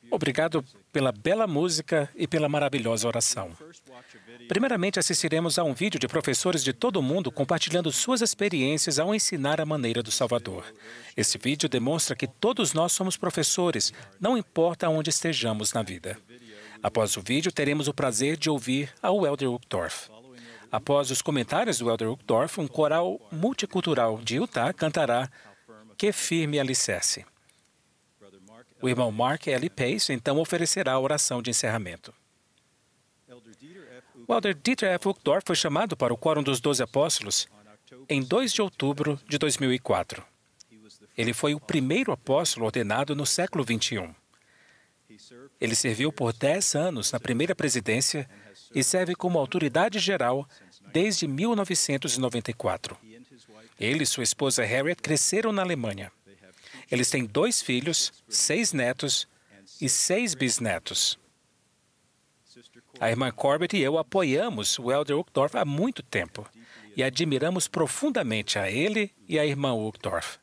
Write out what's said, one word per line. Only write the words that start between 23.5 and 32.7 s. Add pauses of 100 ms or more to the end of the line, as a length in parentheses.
de
Utah
cantará (680)
Que
Firme
Alicerce. (1500)
O
irmão
Mark
L.
Pace,
então,
oferecerá
a
oração
de
encerramento. (2250)